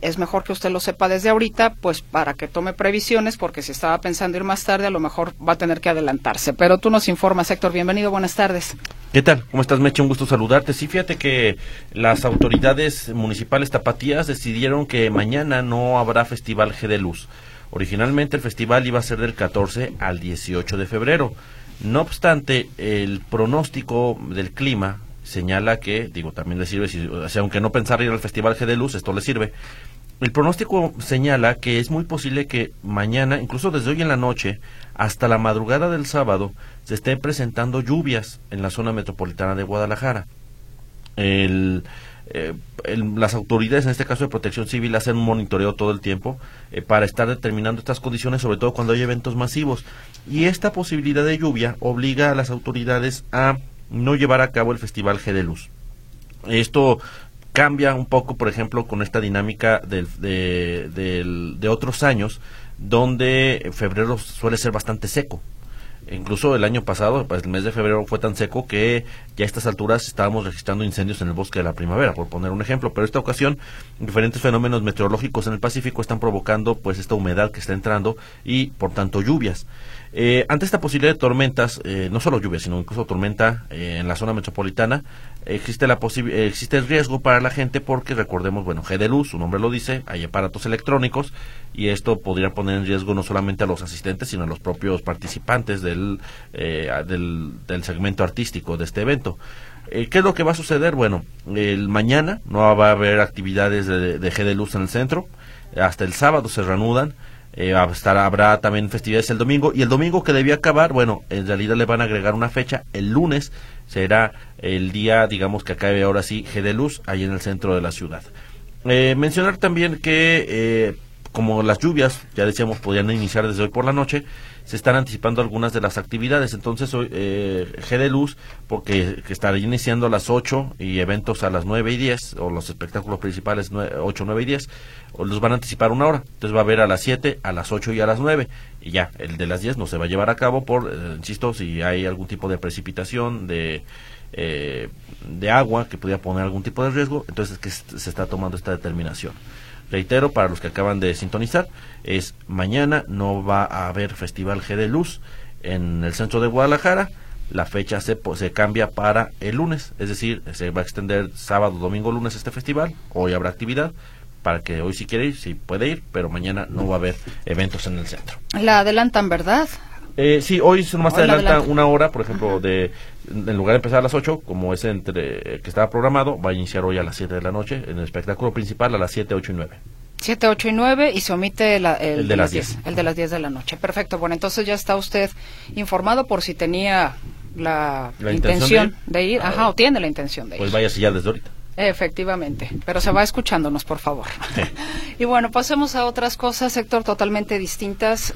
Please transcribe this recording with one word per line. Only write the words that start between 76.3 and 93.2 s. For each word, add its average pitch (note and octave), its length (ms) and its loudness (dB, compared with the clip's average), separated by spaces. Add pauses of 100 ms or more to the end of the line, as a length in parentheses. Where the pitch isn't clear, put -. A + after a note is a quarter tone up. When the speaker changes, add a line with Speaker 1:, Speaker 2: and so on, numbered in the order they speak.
Speaker 2:
pues, F#2+ 220 -4
esta F#2+ 160 -4
humedad G2+ 380 2
que - 80 -10
está F#2+ 140 -4
entrando G#2+ 420 0 (300)
y, C3 220 0
por G2 260 -4
tanto, G2+ 280 0
lluvias. A#2 460 0 (480)
Eh, A#2+ 320 4
ante D3 180 2
esta F#3 140 2
posibilidad D3 340 4
de D3 40 -2
tormentas, B2+ 680 2
eh, F#2+ 260 -2
no A2+ 80 2
solo C3 200 2
lluvias, F2 220 -2
sino F2+ 180 -2
incluso G#2 260 -4
tormenta, G#2+ 640 0
eh, E2+ 280 -6
en F2 80 -2
la F2 80 0
zona A2 160 -2
metropolitana, A2 720 -2 (440)
existe A2+ 400 -2
la B2 120 4
posi-, A#2+ 300 -2
eh, G#2+ 160 2
existe A#2+ 320 -2
el B2+ 100 0
riesgo C3+ 340 0
para B2 200 6
la B2+ 80 2
gente C3 320 -2
porque, C3 320 -2
recordemos, F#2+ 500 -2
bueno, E2+ 200 -4
G F#2+ 160 -2
de G#2+ 100 2
Luz, C#3 220 2
su E2+ 80 -6
nombre F2 200 0
lo A#2 120 0
dice, B2+ 340 -4
hay E2+ 180 -8
aparatos F#2+ 440 -4
electrónicos B2+ 640 0 (400)
y G#2 140 -2
esto G2+ 320 0
podría F#2+ 320 0
poner G2 260 -2
en G2 80 0
riesgo G2 300 0
no F#2+ 80 0